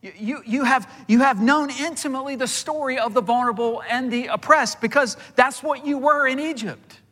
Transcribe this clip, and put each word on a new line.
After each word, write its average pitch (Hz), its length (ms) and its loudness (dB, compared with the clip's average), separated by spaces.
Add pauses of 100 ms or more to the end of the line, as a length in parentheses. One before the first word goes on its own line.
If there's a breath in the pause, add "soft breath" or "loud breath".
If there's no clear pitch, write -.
You, 190 160 -18
you, 220 300 -8
you 254 180 -2
have, 240 260 0 (160 loud breath)
you 233 140 6
have 254 220 2
known 285 280 4
intimately 277 640 -6
the 254 120 -4
story 285 520 -4
of 226 140 -2
the 254 80 2
vulnerable 233 680 0
and 247 220 -2
the 240 180 -4
oppressed - 520 2
because 254 360 0 (200 loud breath)
that's 254 260 2
what 285 220 -2
you 285 140 0
were 285 280 4
in 262 140 0
Egypt. 220 600 -8 (120)